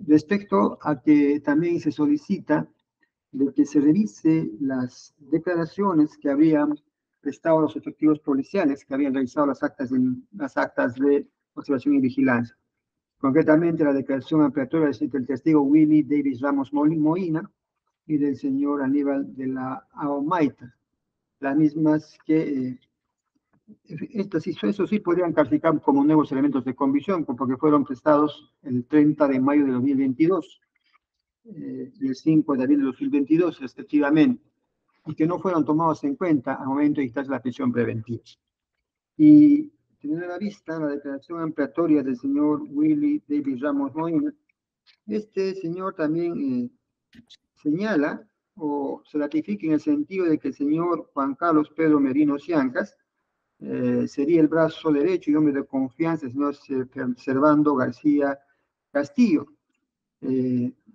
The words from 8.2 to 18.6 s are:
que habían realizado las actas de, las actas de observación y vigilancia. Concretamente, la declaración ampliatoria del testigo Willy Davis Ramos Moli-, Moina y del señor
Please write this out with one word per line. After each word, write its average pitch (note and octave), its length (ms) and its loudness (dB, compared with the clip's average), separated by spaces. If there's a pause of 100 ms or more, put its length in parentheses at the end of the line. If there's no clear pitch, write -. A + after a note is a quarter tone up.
que - 80 -10
habían C3+ 200 -2
realizado C#3 340 0
las C#3 160 -4
actas C#3 260 -6
de, B2+ 100 0 (320)
las - 260 -8
actas C3+ 380 -2
de C#3+ 320 0 (280)
observación C#3+ 400 -2
y C3+ 60 2
vigilancia. B2+ 540 0 (640)
Concretamente, D#3 640 2
la C#3+ 100 2
declaración C3+ 500 -2
ampliatoria C#3+ 480 0
del C3 340 -6
testigo D3 360 0
Willy D3+ 420 4
Davis C#3 360 -2
Ramos C#3 320 -4
Moli-, D3+ 280 0
Moina E3 520 -2 (540)
y D3+ 120 -4
del C#3+ 200 -2
señor C#3+ 460 -2